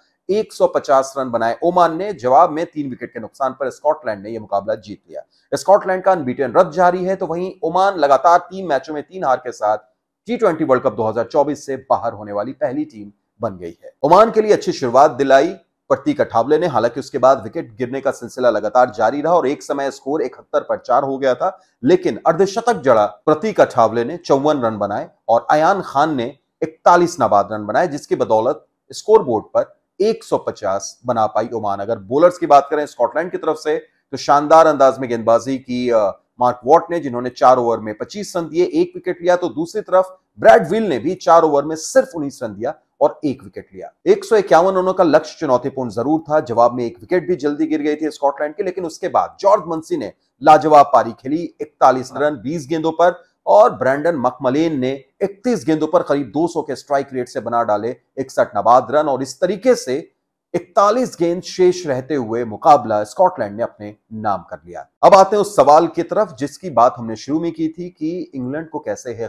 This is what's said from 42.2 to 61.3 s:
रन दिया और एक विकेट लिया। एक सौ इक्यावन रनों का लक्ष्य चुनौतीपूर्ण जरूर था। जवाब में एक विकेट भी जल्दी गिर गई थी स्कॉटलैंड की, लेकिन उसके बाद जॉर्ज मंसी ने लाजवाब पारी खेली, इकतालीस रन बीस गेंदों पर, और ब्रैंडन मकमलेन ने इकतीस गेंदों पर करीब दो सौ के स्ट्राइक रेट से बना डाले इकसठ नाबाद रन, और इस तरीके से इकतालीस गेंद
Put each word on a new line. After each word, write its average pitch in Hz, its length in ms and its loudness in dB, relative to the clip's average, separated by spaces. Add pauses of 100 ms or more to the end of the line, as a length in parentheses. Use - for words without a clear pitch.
रन 110 120 -10
दिया 117 200 -8 (260)
और - 240 0
एक 135 200 -4
विकेट - 300 -18
लिया। 87 180 -18 (140)
एक 202 180 2
सौ 226 120 0
इक्यावन 190 380 4
रनों 185 180 0
का 185 120 2
लक्ष्य 156 360 0
चुनौतीपूर्ण 131 500 -2
जरूर 127 300 -2
था। 156 200 -2
जवाब 120 320 2
में 123 120 -4
एक - 160 -8
विकेट 170 280 -4
भी 180 80 0
जल्दी 147 300 -2
गिर 147 160 -2
गई 151 140 -2
थी 151 140 -4
स्कॉटलैंड 147 440 -4
की, - 80 -8
लेकिन 180 240 -6
उसके 160 220 -8
बाद 104 320 -2
जॉर्ज 202 260 2
मंसी 165 300 -6
ने 107 160 -8 (300)
लाजवाब 151 440 6
पारी 117 260 2
खेली, 151 480 -8
इकतालीस 131 560 0
रन 147 180 -2
बीस 135 340 -8
गेंदों 160 240 -2
पर, 175 320 0 (220)
और 208 240 6
ब्रैंडन 147 460 -2
मकमलेन 135 640 -2
ने 131 240 -6 (180)
इकतीस 196 440 -4
गेंदों 156 200 0
पर 165 160 0
करीब 143 240 -2
दो 147 200 -2
सौ 165 160 -4
के 131 140 -8
स्ट्राइक 139 360 -4
रेट 123 160 -8
से 131 120 -10
बना 117 220 -2
डाले 107 340 -4 (220)
इकसठ 131 360 -4
नाबाद 120 360 4
रन, 156 160 0
और 131 160 -2
इस - 180 -10
तरीके 202 340 2
से 143 380 -8 (420)
इकतालीस 208 640 0
गेंद 170 240 -2